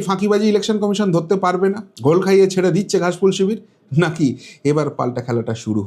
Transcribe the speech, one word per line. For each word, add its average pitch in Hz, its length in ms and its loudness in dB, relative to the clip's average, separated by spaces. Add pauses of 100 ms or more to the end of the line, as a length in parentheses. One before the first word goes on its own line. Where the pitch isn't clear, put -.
ফাঁকিবাজি 202 460 0
ইলেকশন 208 300 0
কমিশন 208 320 0
ধরতে 170 200 0 (100)
পারবে 180 240 0
না, 208 100 -4 (260)
ঘোল 160 200 4
খাইয়ে 190 280 6
ছেড়ে 185 220 0
দিচ্ছে 196 280 0
ঘাসফুল 180 340 0
শিবির? 196 220 0 (320)
নাকি 160 360 2 (420)
এবার 147 180 0 (100)
পাল্টা 123 280 -4
খেলাটা 117 280 -4 (100)
শুরু 107 240 -2